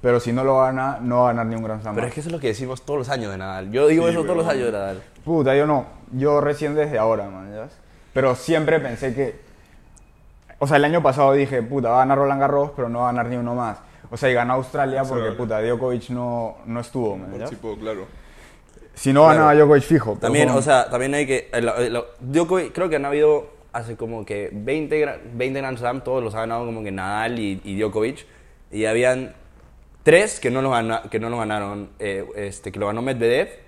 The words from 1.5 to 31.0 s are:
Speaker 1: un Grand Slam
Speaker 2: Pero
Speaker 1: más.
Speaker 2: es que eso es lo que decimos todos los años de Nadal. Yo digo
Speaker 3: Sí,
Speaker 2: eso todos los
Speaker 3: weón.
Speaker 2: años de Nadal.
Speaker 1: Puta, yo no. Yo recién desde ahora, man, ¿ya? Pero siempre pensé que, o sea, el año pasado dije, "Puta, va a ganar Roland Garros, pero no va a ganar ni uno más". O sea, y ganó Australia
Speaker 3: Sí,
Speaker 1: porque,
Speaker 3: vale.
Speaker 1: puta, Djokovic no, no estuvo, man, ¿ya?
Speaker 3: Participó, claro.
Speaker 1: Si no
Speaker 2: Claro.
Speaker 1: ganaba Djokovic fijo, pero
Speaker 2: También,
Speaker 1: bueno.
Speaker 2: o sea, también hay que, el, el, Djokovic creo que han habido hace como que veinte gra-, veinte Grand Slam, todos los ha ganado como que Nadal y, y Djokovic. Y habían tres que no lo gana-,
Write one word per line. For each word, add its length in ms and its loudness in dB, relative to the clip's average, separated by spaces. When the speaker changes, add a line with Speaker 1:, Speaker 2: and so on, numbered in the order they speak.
Speaker 1:
un 80 -6
Grand 180 -6
Slam 140 -8
Speaker 2:
Pero 100 -2
Speaker 1:
más. 40 -6
Speaker 2:
es 40 -12
que 60 -8
eso 100 -10
es 40 -6
lo 60 -8
que 100 -2
decimos 360 -8
todos 140 -4
los 100 -6
años 220 -4
de 80 -8
Nadal. 320 -10
Yo 160 4
digo 180 6
Speaker 3:
Sí, 60 4
Speaker 2:
eso 100 0
todos 160 0
los 80 0
Speaker 3:
weón. 120 0
Speaker 2:
años 140 -2
de 60 -4
Nadal. 240 -6
Speaker 1:
Puta, 320 2
yo 100 4
no. 220 0
Yo 300 2
recién 340 -2
desde 240 0
ahora, 280 0
man, 240 -14
¿ya? 160 -12
Pero 220 2
siempre 440 0
pensé 360 -4
que, 240 -4
o 80 -2
sea, 100 4
el 80 6
año 160 2
pasado 320 4
dije, 300 0
"Puta, 260 -2
va 80 2
a 20 6
ganar 180 4
Roland 240 0
Garros, 340 0
pero 140 -4
no 100 -6
va 100 0
a 20 -2
ganar 160 -2
ni 100 -6
uno 180 -4
más". 220 -6
O 60 -10
sea, 120 0
y 40 2
ganó 200 2
Australia 500 -2
Speaker 3:
Sí, 60 -4
Speaker 1:
porque, 160 -2
Speaker 3:
vale. 100 -4
Speaker 1:
puta, 260 -2
Djokovic 480 -2
no, 560 -6
no 140 -8
estuvo, 380 -4
man, 160 -12
¿ya? 60 -12
Speaker 3:
Participó, 380 -10
claro. 280 -8
Speaker 1:
Si 180 -2
no 140 6
Speaker 2:
Claro. 140 8
Speaker 1:
ganaba 160 6
Djokovic 280 8
fijo, 280 2
pero 100 -4
Speaker 2:
También, 240 4
Speaker 1:
bueno. 140 2
Speaker 2:
o 20 0
sea, 280 4
también 260 -2
hay 100 0
que, 260 -2
el, 160 0
el, 340 -2
Djokovic 500 0
creo 160 -2
que 80 0
han 100 -2
habido 440 2
hace 240 -8
como 280 -8
que 280 -6
veinte 500 -2
gra-, 160 -4
veinte 260 -4
Grand 180 -6
Slam, 260 -4
todos 200 -2
los 120 -4
ha 60 -4
ganado 240 -4
como 180 -8
que 80 -6
Nadal 480 -4
y, 260 -4
y 120 -6
Djokovic. 480 -2
Y 140 -2
habían 480 0
tres 360 6
que 120 -2
no 100 0
lo 100 0
gana-, 380 0